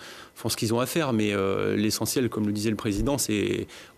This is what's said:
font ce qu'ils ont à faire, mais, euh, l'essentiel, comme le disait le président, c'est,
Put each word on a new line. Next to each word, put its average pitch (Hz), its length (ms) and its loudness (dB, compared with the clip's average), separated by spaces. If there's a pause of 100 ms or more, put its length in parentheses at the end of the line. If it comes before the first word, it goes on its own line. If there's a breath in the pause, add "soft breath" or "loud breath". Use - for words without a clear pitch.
(340 loud breath)
font - 140 -6
ce - 80 -2
qu'ils 113 160 0
ont 117 80 4
à 127 60 2
faire, 143 260 0
mais, 104 220 4
euh, 101 420 2
l'essentiel, 107 540 0
comme 107 160 0
le 104 80 0
disait 104 160 0
le 107 60 0
président, 113 420 0
c'est, 101 480 0 (320 loud breath)